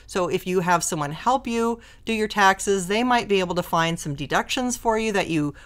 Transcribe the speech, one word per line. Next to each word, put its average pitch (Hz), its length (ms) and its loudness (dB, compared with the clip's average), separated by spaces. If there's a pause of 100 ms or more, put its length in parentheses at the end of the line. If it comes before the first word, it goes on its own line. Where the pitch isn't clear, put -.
So 185 200 -2
if 180 220 -2
you 185 120 2
have 175 220 2
someone 147 300 -4
help 254 340 0
you 233 320 0 (260)
do 226 80 -2
your 214 140 0
taxes, 196 640 2
they 214 160 2
might 247 240 2
be 202 100 2
able 180 160 0
to 170 80 0
find 165 380 0
some 143 160 -6
deductions 226 600 -2
for 220 220 0
you 220 140 0
that 196 160 0
you 151 260 -2 (120)